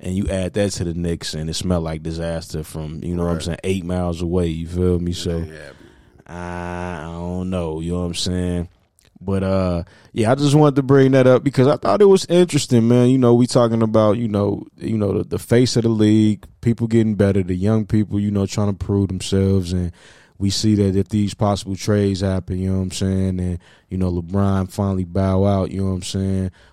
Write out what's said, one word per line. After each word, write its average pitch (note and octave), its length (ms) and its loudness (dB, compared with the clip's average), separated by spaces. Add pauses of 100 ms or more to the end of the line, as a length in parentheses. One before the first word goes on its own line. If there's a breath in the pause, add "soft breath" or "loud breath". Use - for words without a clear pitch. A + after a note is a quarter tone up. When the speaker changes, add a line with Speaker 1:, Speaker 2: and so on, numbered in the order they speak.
Speaker 1:
And F#2 160 -6
you G2 100 -2
add F#2 280 -4
that G2+ 180 0
to - 100 -6
the E2+ 100 -4
Knicks E2+ 400 -6
and D#2 160 -8
it D#2+ 40 -6
smell F2+ 280 -2
like D#2 220 -8
disaster E2 600 -8
from, D#2 400 -12
you F2 120 -6
know E2+ 80 -2
what F2 60 0
I'm E2+ 60 0
Speaker 2:
Right. D#2+ 80 -6
Speaker 1:
saying, F2+ 200 -6
eight F#2+ 220 -4
miles F2 360 -4
away, F2 260 0
you E2 200 -6
feel F2 320 0
me? F2 120 -4
Speaker 2:
It E2+ 40 -6
Speaker 1:
So, E2+ 220 -4
Speaker 2:
ain't E2 140 -6
happening. D2+ 240 -18 (520 loud breath)
Speaker 1:
I, F2 760 -10
I E2 100 -12
don't F2+ 360 -8
know, E2+ 300 -4
you E2 140 -6
know F2+ 80 -4
what F2 60 -4
I'm E2+ 80 -6
saying? F2+ 540 -4 (540)
But, F#2+ 200 -2
uh, F#2 400 0 (300 soft breath)
yeah, A2+ 180 2
I C3+ 40 2
just C#3+ 200 2
wanted D3 220 6
to C#3+ 60 4
bring C3+ 280 6
that C3 160 6
up B2+ 160 6
because C3+ 240 2
I D3 100 4
thought - 240 2
it G3+ 40 8
was G3 200 6
interesting, D3 600 2
man. B2 220 6
You C3+ 100 4
know, A#2+ 160 6
we B2 100 4
talking A#2 380 2
about, G#2+ 340 4
you A#2 100 -4
know, G2+ 380 -2 (120)
you A2 200 -4
know, G2 220 -2
the, - 40 -4
the - 140 -6
face A#2+ 380 2
of A#2 80 2
the A2+ 60 2
league, G#2+ 580 4 (140)
people A#2 260 0
getting A2 260 2
better, G2 300 2
the F#2 100 -4
young G#2 320 0
people, G2+ 340 -2
you G#2 120 -2
know, G2 160 0
trying G2+ 280 -2
to - 100 -10
prove G2+ 240 0
themselves. F#2+ 640 0
And F2+ 180 -2 (480 loud breath)
we G2 100 0
see G#2+ 240 0
that G2+ 220 2
if G2 140 -2
these G#2 260 -2
possible G2 400 -2
trades G2+ 460 0
happen, F#2 360 -2
you F#2+ 140 -2
know F#2+ 60 0
what F#2+ 80 -2
I'm F#2 80 -8
saying, F#2+ 460 -2
and, F2+ 200 -4 (300 soft breath)
you F#2 100 -6
know, F#2 120 0
LeBron F#2+ 600 -2
finally F#2+ 340 -2
bow F#2+ 400 0
out, G2 240 0
you F#2+ 140 -6
know F#2+ 60 -2
what F#2 80 -2
I'm F2+ 40 -10
saying, F#2+ 500 -4 (220 soft breath)